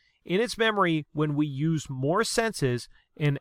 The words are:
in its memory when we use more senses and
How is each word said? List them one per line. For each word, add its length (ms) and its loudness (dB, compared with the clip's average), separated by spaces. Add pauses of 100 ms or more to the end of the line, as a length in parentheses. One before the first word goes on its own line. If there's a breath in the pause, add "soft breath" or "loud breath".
(260)
in 160 0
its 160 -2
memory 560 2
when 220 0
we 100 2
use 420 -2
more 360 0
senses 640 -2 (260)
and 260 0